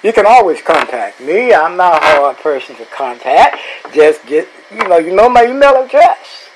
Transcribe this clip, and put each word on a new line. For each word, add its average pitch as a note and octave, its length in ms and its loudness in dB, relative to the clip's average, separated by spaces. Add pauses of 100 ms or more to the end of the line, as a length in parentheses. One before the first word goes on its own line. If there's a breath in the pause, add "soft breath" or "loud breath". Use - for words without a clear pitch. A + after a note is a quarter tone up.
you G#3+ 100 -2
can G3+ 140 2
always G#3+ 340 2
contact B2+ 600 -6
me. G3+ 340 0
I'm E3 220 -2
not F3 260 0
a - 20 -4
hard C#3+ 340 0
person C#3 380 -6
to A#2 100 -18
contact. C3 720 -2 (360 loud breath)
Just D3+ 320 2
get, D3+ 220 -4 (240)
you G#3+ 160 -6
know, E3+ 100 2
you E3 160 -4
know G#3+ 140 4
my A#3+ 160 2
email C4+ 380 2
address. - 720 -2